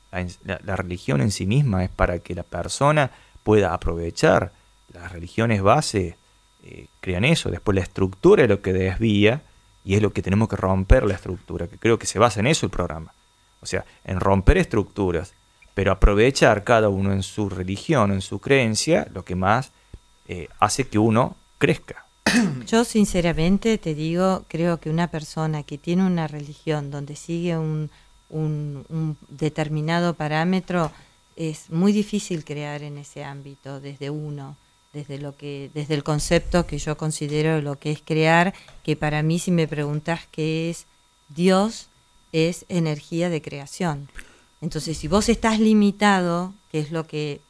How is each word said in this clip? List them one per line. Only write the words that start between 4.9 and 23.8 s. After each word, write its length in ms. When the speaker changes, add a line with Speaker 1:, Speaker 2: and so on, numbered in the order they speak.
Speaker 1:
Las 180
religiones 500
base, 560
eh, 240
crean 240
eso. 260
Después 240
la 60
estructura 640
es 60
lo 120
que 120
desvía 680
y 120
es 60
lo 120
que 80
tenemos 280
que 60
romper 500
la 100
estructura, 520
que 100
creo 220
que 80
se 120
basa 200
en 80
eso 180
el 60
programa. 420
O 40
sea, 200
en 160
romper 380
estructuras, 760
pero 180
aprovechar 720
cada 260
uno 240
en 100
su 260
religión, 640
en 100
su 180
creencia, 760
lo 100
que 120
más, 360
eh, 200
hace 280
que 100
uno 380
crezca. 460
Speaker 2:
<clears throat> 420
Yo 160
sinceramente 920
te 160